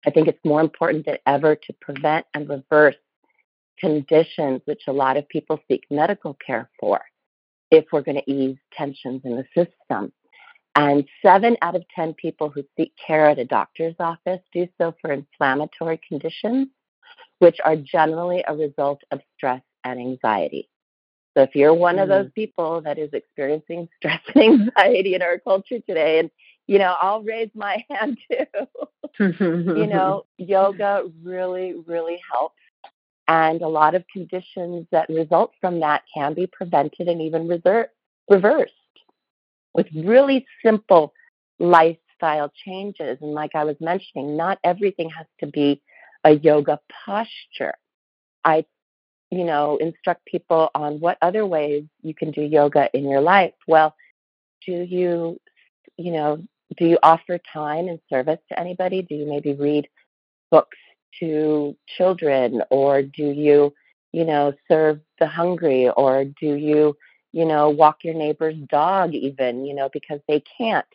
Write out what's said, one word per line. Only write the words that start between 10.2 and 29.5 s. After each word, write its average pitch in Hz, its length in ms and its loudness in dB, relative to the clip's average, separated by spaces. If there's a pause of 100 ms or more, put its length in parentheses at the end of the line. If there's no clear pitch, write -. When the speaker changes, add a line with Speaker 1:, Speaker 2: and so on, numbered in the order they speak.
Speaker 1:
And 143 300 2 (160)
seven 202 400 4
out 170 140 -4
of 175 80 -6 (100)
ten 160 200 -8
people 160 360 -8
who 143 140 -12 (140)
seek - 160 -4 (120)
care 156 220 4
at 147 120 4
a 120 60 -4
doctor's 165 540 -4
office 180 420 -6 (120)
do 175 140 -4 (100)
so 165 240 -2
for 156 100 -6
inflammatory 147 960 -4
conditions, 220 600 -4 (720)
which 170 260 8
are 156 100 2
generally 160 720 -2
a 151 80 -6
result 143 460 -4 (100)
of 143 80 -10 (160)
stress 131 260 -4 (220)
and 127 160 -8
anxiety. 110 680 -4 (680)
So 135 80 6
if 135 120 -2
you're 147 180 6
one 175 240 2
of 196 120 0
those 196 180 2
Speaker 2:
Mm. - 80 -20
Speaker 1:
people 170 460 -6
that 151 160 -8
is 151 160 -8
experiencing 156 800 -8
<laughs> - 40 -20
stress 160 240 -6 (140)
and 277 80 8
anxiety 220 720 4
in 180 60 -2
our 175 180 -2
culture 196 400 -2
today, 160 400 0
and, 165 100 0 (380)
you 202 100 4
know, 185 240 2
I'll 202 220 -2
raise 220 320 -6
my 208 320 -6
<laughs> - 20 -20
hand 247 280 -6 (120)
too. - 380 -6 (520)
You 175 680 -2